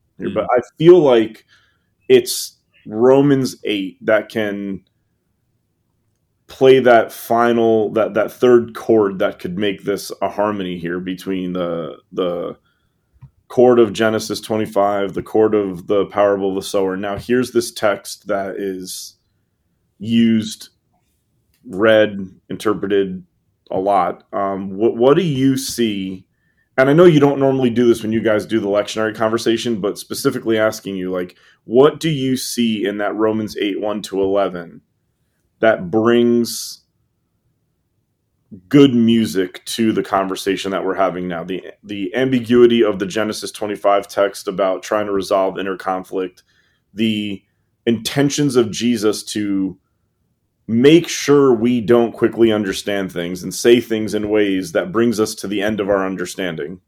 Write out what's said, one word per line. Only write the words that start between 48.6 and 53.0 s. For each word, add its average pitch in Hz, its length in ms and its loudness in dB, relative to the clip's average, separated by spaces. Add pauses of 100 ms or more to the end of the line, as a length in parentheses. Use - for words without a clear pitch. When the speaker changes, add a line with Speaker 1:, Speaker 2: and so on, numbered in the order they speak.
Speaker 2:
Jesus 107 540 -2
to 98 560 -4 (880)
make 143 400 4
sure 139 460 2
we 120 260 0
don't 117 320 2
quickly 110 400 0
understand 98 600 -4